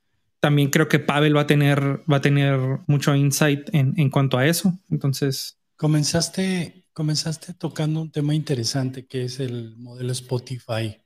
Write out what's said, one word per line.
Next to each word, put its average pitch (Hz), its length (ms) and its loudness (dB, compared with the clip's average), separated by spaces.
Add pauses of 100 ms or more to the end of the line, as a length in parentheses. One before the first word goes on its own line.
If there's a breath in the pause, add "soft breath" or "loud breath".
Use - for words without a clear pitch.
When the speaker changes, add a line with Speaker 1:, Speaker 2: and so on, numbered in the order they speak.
(400)
Speaker 1:
también 143 300 2
creo 156 180 2
que 151 120 2
Pavel 147 360 2
va 147 60 4
a 143 60 -2
tener, 143 640 2
va 156 80 4
a 135 40 0
tener 139 380 2 (260)
mucho 143 300 2
insight 143 580 2
en, 139 240 2
en 139 140 2
cuanto 135 260 2
a 127 80 2
eso. 170 340 0 (100)
Entonces 139 680 -4 (180)
Speaker 2:
Comenzaste, 165 1200 -2
comenzaste 156 640 -6
tocando 156 460 -4
un 160 100 -10
tema 147 240 -2
interesante 131 720 -4
que 127 160 -6
es 123 160 -8
el 120 380 -8
modelo 123 340 -8
Spotify. 117 960 -6